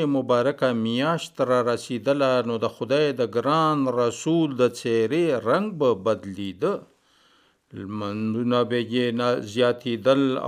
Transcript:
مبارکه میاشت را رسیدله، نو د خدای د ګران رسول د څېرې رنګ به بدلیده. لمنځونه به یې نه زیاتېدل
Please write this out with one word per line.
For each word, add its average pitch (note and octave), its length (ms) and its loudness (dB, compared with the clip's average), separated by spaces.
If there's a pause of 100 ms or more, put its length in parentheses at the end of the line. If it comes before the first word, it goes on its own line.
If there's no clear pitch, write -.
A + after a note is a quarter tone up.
(180)
مبارکه B2+ 560 2 (140)
میاشت C#3 640 -2
را B2 200 4
رسیدله، C3 640 0 (140)
نو A#2 80 -2 (100)
د - 20 0 (120)
خدای C3+ 260 2 (160)
د - 20 2 (140)
ګران D3+ 400 2 (240)
رسول D#3 480 0 (120)
د - 20 8 (160)
څېرې A#2 460 0 (220)
رنګ F3 200 2 (120)
به C#3 100 2 (160)
بدلیده. G2 680 -4 (1000)
لمنځونه G#2+ 880 -2 (100)
به A#2+ 100 0 (120)
یې B2 140 0 (140)
نه A#2+ 100 0 (220)
زیاتېدل A#2+ 680 2 (260)